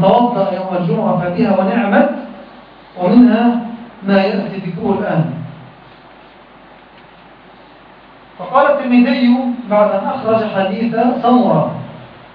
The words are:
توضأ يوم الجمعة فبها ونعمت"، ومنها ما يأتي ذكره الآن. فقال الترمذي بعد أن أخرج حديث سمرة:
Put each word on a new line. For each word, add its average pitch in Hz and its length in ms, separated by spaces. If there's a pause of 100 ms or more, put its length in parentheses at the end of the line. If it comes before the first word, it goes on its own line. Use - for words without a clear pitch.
توضأ 196 520
يوم 185 260
الجمعة 185 380
فبها 185 420
ونعمت"، 202 500 (880)
ومنها 233 640 (440)
ما 196 200
يأتي - 340
ذكره 196 420
الآن. - 340 (3000)
فقال 285 320
الترمذي 247 640 (340)
بعد 208 220
أن 196 160
أخرج 220 360 (120)
حديث 196 400 (260)
سمرة: 214 500 (640)